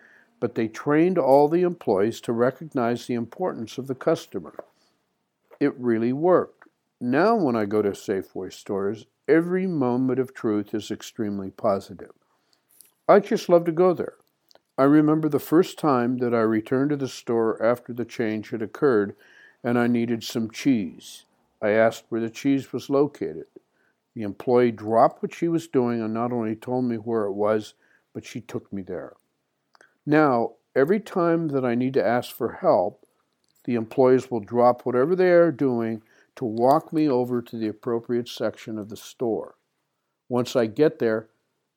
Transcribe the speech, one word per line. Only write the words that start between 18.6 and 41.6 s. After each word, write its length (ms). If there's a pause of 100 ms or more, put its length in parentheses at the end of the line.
occurred 560 (480)
and 140
I 80
needed 360
some 280
cheese. 760 (380)
I 80
asked 400
where 100
the 80
cheese 420
was 200
located. 560 (680)
The 60
employee 500
dropped 520
what 100
she 160
was 200
doing 340
and 100
not 200
only 220
told 300
me 120
where 280
it 80
was, 400 (400)
but 140
she 160
took 280
me 120
there. 320 (920)
Now, 520 (200)
every 240
time 480
that 160
I 100
need 200
to 120
ask 240
for 300
help, 460 (580)
the 120
employees 540
will 100
drop 440
whatever 320
they 140
are 200
doing 520 (340)
to 80
walk 460
me 160
over 360
to 160
the 100
appropriate 580
section 520
of 100
the 80
store. 600 (720)
Once 280
I 100
get 320
there, 300 (480)